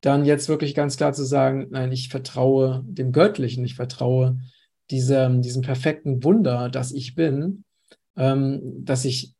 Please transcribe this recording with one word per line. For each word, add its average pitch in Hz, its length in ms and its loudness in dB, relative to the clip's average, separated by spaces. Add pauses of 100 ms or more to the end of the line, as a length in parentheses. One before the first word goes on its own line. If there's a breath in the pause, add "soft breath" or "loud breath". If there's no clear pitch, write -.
dann 143 220 2
jetzt 143 240 2
wirklich 151 260 -2
ganz 143 220 -2
klar 147 180 0
zu 143 100 -4
sagen, 135 460 0
nein, 127 220 -4
ich 127 160 -6
vertraue 131 760 0
dem 127 280 -4
Göttlichen, 135 520 2
ich 123 120 -6
vertraue 127 640 0 (520 loud breath)
diesem, 131 520 2
diesem 123 200 -4
perfekten 131 640 -2
Wunder, 139 440 2
das 127 240 -6
ich 135 220 -10
bin, 165 500 -2 (520 soft breath)
ähm, 135 440 2 (240)
dass 131 200 -2
ich - 360 -4